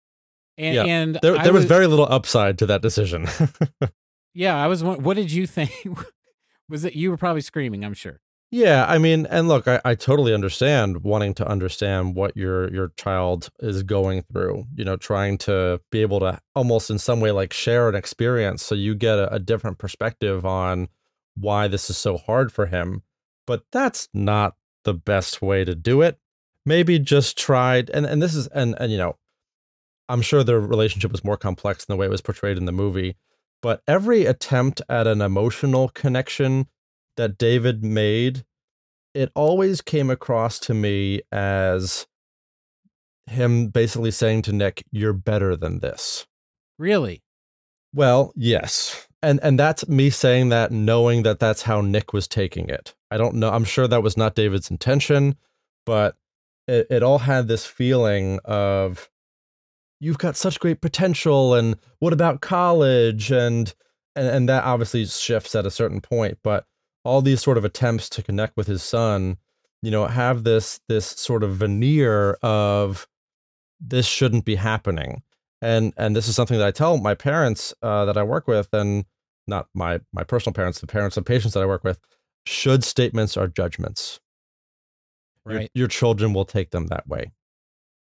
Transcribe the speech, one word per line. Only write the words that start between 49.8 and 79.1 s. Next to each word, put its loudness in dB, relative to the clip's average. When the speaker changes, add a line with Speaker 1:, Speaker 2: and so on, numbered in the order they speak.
Speaker 2:
me 4
saying 4
that 2
knowing 4
that 2
that's 0
how 0
Nick 0
was -2
taking -4
it. -10
I -4
don't 0
know. 2
I'm 2
sure 0
that 2
was 0
not 0
David's 0
intention, 2
but 0
it, 2
it 2
all 4
had 0
this -2
feeling 0
of, -2
"You've -4
got -4
such -4
great 0
potential, 2
and 2
what 0
about 0
college?" 2
And, 0
and, -2
and 2
that 2
obviously 0
shifts -4
at 0
a -4
certain -2
point, -4
but 0
all 2
these 2
sort 2
of -2
attempts -2
to -8
connect -4
with -4
his -4
son, 0
you -4
know, 0
have 0
this, 0
this 0
sort -4
of -2
veneer 2
of, 0
"This -2
shouldn't 0
be 0
happening." -4
And, 2
and 0
this -2
is -2
something 0
that 2
I 2
tell 2
my 0
parents, -2
uh, 0
that 0
I 0
work -4
with, 0
and 0